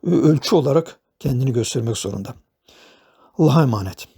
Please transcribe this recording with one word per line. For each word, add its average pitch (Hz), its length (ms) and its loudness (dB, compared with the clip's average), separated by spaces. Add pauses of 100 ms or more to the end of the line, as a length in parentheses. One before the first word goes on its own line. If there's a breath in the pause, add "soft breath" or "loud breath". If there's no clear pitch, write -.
e, 170 40 -2
ölçü 156 440 2
olarak 147 460 0 (180)
kendini 131 340 -2
göstermek 117 440 -2
zorunda. 98 380 -8 (1040 soft breath)
Allah'a 156 240 4
emanet. 104 560 -4